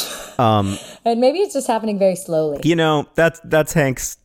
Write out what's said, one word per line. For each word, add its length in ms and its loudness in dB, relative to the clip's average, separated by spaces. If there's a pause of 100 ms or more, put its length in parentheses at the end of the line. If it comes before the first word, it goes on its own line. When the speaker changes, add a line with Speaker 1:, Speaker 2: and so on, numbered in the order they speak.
(380)
Speaker 1:
Um, 380 2 (280)
Speaker 2:
And 160 0
maybe 180 4
it's 160 -2
just 140 -4
happening 300 -2
very 180 2
slowly. 480 -2
Speaker 1:
you 120 2
know, 380 2
that's, 300 2
that's 280 0
Hank's, 520 -2